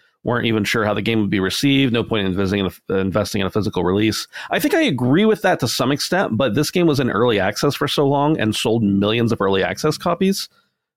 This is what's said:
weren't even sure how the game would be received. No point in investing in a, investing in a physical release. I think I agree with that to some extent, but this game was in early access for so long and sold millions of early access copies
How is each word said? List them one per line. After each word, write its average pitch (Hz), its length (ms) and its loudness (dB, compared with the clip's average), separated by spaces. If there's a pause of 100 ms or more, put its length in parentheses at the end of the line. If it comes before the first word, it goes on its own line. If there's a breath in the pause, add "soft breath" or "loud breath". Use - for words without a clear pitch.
(240 soft breath)
weren't 120 220 -2
even 110 180 2
sure 107 220 0
how 104 80 2
the 104 80 -4
game 110 180 0
would 104 100 0
be 98 120 0
received. 135 500 2
No 117 120 0
point 104 220 -2
in 95 60 -2
investing 98 300 0
in 92 100 -2 (180)
a, 95 60 0
investing 98 460 -2
in 95 60 -2
a - 40 -4
physical 95 320 -2
release. 98 440 0 (220 loud breath)
I 294 100 -2
think 294 140 -2
I 330 80 2
agree 151 440 2
with 214 160 2
that 180 180 0
to 131 80 -2
some 127 240 -2
extent, 147 460 -2
but 117 180 0
this 143 160 0
game 175 160 2
was 143 140 2
in 123 80 0
early 113 300 2
access 107 360 0
for 151 140 -2
so 147 180 0
long 143 320 0
and 107 160 0
sold 113 280 0
millions 107 500 2
of - 80 -2
early 98 220 2
access 95 340 -2
copies 190 500 -2 (500)